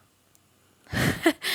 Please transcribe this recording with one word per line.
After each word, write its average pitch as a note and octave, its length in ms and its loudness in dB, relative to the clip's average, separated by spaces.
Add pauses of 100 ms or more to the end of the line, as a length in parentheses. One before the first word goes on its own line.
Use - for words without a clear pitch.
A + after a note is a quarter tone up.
(920)
<laughs> - 420 2 (200)